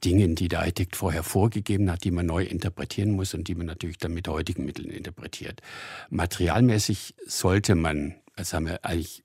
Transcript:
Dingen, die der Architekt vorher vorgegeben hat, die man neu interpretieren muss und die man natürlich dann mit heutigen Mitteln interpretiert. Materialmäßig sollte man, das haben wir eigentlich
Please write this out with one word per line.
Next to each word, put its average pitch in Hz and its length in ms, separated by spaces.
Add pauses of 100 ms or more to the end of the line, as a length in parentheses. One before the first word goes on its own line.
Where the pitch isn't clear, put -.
Dingen, 87 300
die 87 140
der 82 140
Architekt 85 340
vorher 82 260
vorgegeben 101 680
hat, 85 120
die 98 60
man 87 160
neu 85 180
interpretieren - 680
muss 95 240
und 87 120
die 95 60
man 87 140
natürlich 82 320
dann 82 160
mit 87 120
heutigen 80 380
Mitteln 78 240
interpretiert. - 720 (480)
Materialmäßig 101 1040 (140)
sollte 98 480
man, 78 400 (200)
das 87 200
haben 80 100
wir 85 180
eigentlich 85 420